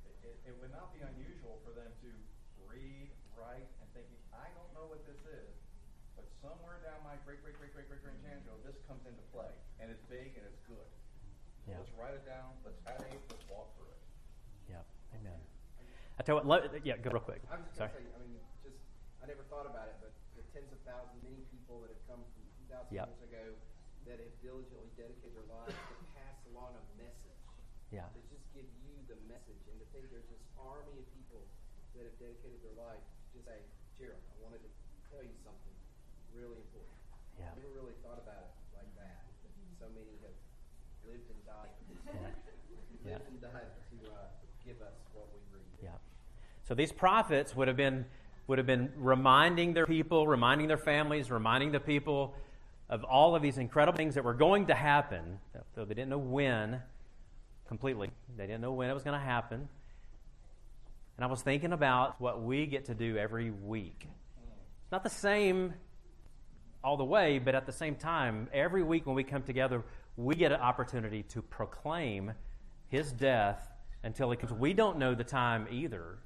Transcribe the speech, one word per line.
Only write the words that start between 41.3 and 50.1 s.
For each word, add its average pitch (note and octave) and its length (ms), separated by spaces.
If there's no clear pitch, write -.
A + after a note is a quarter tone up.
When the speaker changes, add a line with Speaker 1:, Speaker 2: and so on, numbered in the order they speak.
Speaker 3:
and - 160
died. G#2 300
Speaker 2:
Yeah. D4 60
Speaker 3:
<laughs> - 920
Lived - 160
Speaker 2:
Yeah. - 60
Speaker 3:
and B2+ 140
died A#2+ 300
to, A2 200
uh, G#2 160
give A#2 160
us G#2 140
what G#2 180
we G2+ 80
read. F#2+ 100
Speaker 2:
Yeah. F2 160
So - 100
these D3+ 180
prophets F3+ 640
would C3 120
have C3 100
been, C3 300
would C3+ 100
have C3 100
been B2+ 300
reminding C#3+ 760
their E3 120
people, D#3+ 420